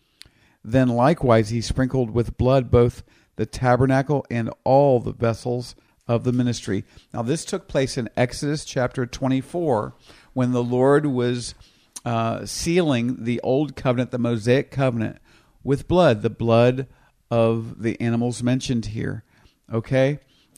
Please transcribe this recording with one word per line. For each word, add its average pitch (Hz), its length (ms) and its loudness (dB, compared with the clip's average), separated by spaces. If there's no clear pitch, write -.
Then 127 240 2
likewise 120 640 4
he 117 100 -2
sprinkled 127 520 -2
with 113 260 -2
blood 123 340 2
both 120 320 4
the 87 100 -4
tabernacle 131 880 2
and 117 180 -4
all 135 380 4
the 110 100 -6
vessels 120 640 -4
of 117 160 0
the 123 80 0
ministry." 120 540 -2
Now 113 100 -6
this 143 200 -2
took - 240 -8
place 135 300 -2
in 120 180 -6
Exodus 143 480 -4
chapter 123 420 -4
twenty-four, 131 880 -4
when 123 200 -2
the 123 100 0
Lord 131 440 4
was, 123 480 -2
uh, 113 400 -2
sealing 131 800 -2
the 120 160 -4
old 143 340 -2
covenant, 123 360 -2
the 127 60 -6
Mosaic 120 540 0
covenant, 120 460 -2
with 135 240 -2
blood, 156 340 4
the 110 80 0
blood 120 580 2
of 113 540 0
the 113 180 -4
animals 117 400 -2
mentioned 123 460 -2
here. 107 360 -6
Okay? 131 480 0